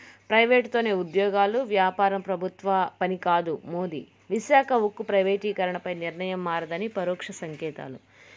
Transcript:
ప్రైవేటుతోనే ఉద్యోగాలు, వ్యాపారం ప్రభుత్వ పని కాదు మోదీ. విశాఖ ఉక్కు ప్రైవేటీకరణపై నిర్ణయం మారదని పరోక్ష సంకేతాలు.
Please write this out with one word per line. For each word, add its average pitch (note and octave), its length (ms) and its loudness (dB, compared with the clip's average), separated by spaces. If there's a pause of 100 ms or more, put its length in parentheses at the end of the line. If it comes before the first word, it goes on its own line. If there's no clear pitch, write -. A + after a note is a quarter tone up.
(300)
ప్రైవేటుతోనే A#3 640 4
ఉద్యోగాలు, G3 680 2
వ్యాపారం G3 600 2
ప్రభుత్వ F#3 680 -2 (120)
పని F#3 160 -2
కాదు F3 480 0
మోదీ. E3+ 400 -6 (240)
విశాఖ C4+ 440 2
ఉక్కు G#3+ 300 0
ప్రైవేటీకరణపై F#3+ 920 0
నిర్ణయం F3 500 -6
మారదని E3+ 440 -4
పరోక్ష F3+ 440 -4
సంకేతాలు. D3+ 680 -10 (380)